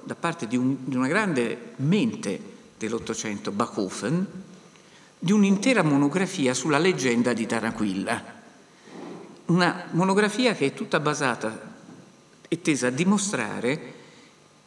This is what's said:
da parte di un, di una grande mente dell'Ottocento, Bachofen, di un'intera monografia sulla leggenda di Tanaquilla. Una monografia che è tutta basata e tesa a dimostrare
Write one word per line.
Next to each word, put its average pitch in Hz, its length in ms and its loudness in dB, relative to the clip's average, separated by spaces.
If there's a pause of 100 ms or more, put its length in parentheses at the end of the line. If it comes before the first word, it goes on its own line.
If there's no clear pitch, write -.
da 120 100 -10
parte 165 320 -4
di 117 100 -2
un, 127 280 0
di 135 100 -4
una 131 140 0
grande 147 680 -2
mente 123 640 0 (380)
dell'Ottocento, 110 720 -6
Bachofen, 113 960 -2 (720)
di 180 140 0
un'intera 202 500 4
monografia 143 720 2
sulla 143 240 2
leggenda 131 540 2
di 110 140 -2
Tanaquilla. 110 880 -2 (1120)
Una 175 440 2
monografia 202 640 2
che 143 120 0
è 139 80 -2
tutta 185 260 -2
basata 135 760 -2 (720)
e 165 140 -4
tesa 131 280 0
a - 20 2
dimostrare 135 1040 0 (720)